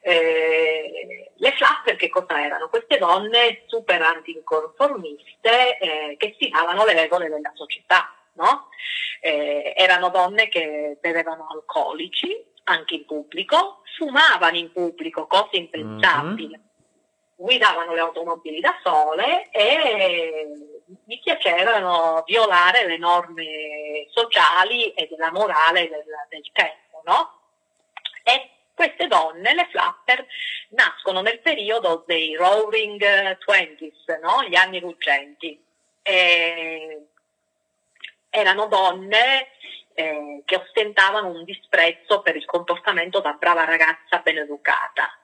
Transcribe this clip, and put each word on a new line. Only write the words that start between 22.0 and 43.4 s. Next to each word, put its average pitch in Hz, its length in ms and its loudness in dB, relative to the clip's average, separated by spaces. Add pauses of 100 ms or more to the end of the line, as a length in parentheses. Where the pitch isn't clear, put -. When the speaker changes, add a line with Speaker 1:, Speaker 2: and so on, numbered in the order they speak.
Speaker 1:
violare 196 600 4
le 165 100 -2
norme 156 1120 -4
sociali 202 840 2
e 160 160 -6
della 160 220 -4
morale 170 560 2
del, 151 180 -10 (240)
del 151 220 -18
tempo, 160 540 -4
no? 240 320 0 (1400)
Queste 330 300 -2
donne, 185 480 2
le 349 160 0
flapper, - 520 -2 (460)
nascono 190 520 0
nel 233 180 -2
periodo 208 680 -2
dei 160 300 -2
Roaring 202 1040 2
Twenties, 160 680 -2 (160)
no? 165 260 2
Gli 175 80 -2
anni 180 240 2
ruggenti. 147 800 -6 (440)
E 165 1040 -2 (1200)
erano 208 380 2
donne, 202 800 2 (480)
eh, 147 500 -8
che 190 120 0
ostentavano 202 720 0
un 165 140 -10
disprezzo 170 800 0
per 160 140 0
il 151 100 -8
comportamento 180 760 -2
da 151 120 -4
brava 165 340 2